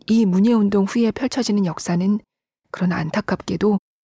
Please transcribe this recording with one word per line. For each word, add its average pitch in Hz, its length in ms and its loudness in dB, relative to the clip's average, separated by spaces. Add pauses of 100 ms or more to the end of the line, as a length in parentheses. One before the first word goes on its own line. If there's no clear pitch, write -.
이 226 180 4
문예운동 202 600 2
후에 226 260 0
펼쳐지는 220 540 -2
역사는, 180 540 -2 (520)
그러나 180 240 -2
안타깝게도, 190 840 -2 (240)